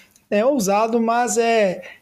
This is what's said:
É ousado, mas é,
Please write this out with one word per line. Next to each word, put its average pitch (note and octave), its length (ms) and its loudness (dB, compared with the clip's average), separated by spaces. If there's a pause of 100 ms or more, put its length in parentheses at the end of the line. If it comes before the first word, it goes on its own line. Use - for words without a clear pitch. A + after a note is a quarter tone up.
(300)
É G#3 140 0
ousado, A3+ 560 0
mas A3+ 380 0
é, A3+ 440 2 (200)